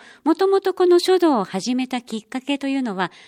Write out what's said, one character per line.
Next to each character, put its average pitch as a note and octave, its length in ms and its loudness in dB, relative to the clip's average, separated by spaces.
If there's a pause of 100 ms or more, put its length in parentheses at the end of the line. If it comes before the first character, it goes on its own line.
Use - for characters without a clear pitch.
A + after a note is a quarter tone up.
(260)
も D#4+ 100 2
と F#4+ 120 0
も G4 140 2
と F#4+ 120 -2
こ F#4 120 0
の F4 140 6
書 F#4 180 2
道 D#4 220 2
を F#3 60 -2
始 F#3+ 280 -6
め B3+ 140 -4
た B3 140 -6
き A3+ 160 -10
っ G3+ 100 -14
か B3+ 140 -8
け C#4 180 -4
と C#4 80 -6
い C4+ 100 -2
う C4 60 -2
の G#3+ 120 -6
は F3+ 160 -4 (160)